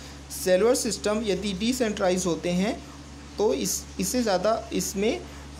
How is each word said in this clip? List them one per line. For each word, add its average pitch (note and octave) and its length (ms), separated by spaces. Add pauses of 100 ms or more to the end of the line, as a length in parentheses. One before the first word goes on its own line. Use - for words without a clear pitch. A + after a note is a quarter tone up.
(440)
सेलुलर F#3 320
सिस्टम G#3+ 500
यदि G3 280
डिसेंट्रलाइज G3+ 720
होते E3+ 240
हैं F#3+ 340 (540)
तो A3 160
इस, B3 300 (160)
इससे A#3+ 240
ज़्यादा G#3 500
इसमें, G3+ 440
अ, - 60 (360)